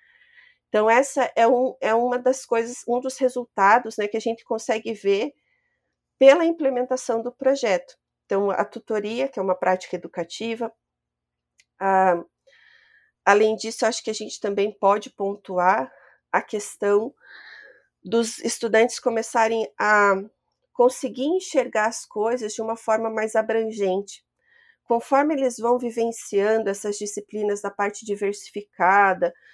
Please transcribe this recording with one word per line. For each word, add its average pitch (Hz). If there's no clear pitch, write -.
Então, 214
essa 254
é 233
um, 247
é 220
uma 240
das 254
coisas, 233
um 240
dos 254
resultados, 240
né, 208
que 214
a 220
gente 226
consegue 226
ver 196
pela 277
implementação 262
do 247
projeto. 240
Então, 196
a 185
tutoria, 214
que 269
é -
uma 185
prática 185
educativa, 220
ah, 190
além 214
disso, 220
acho 226
que 220
a -
gente -
também 202
pode 202
pontuar 196
a 185
questão 208
dos 226
estudantes 226
começarem 226
a 208
conseguir 247
enxergar 254
as -
coisas 220
de -
uma 226
forma 226
mais 220
abrangente. 220
Conforme 277
eles 269
vão 240
vivenciando 220
essas 208
disciplinas 208
da 196
parte 208
diversificada, 202